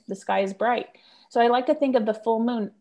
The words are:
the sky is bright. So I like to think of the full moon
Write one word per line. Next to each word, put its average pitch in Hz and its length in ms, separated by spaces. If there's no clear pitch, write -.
the 202 60
sky 196 260
is 196 140
bright. 226 340
So - 120
I 233 80
like 247 180
to 311 80
think 277 220
of 220 100
the 214 80
full 226 280
moon 233 380